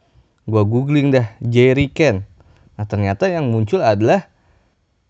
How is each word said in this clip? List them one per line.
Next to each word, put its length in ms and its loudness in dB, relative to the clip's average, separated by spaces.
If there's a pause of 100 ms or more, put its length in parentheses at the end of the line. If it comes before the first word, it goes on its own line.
(500)
Gua 160 2
googling 480 0
dah, 160 0 (160)
jerrycan. 800 2 (480)
Nah, 160 -8
ternyata 400 -2
yang 240 -2
muncul 320 -2
adalah, 480 0 (760)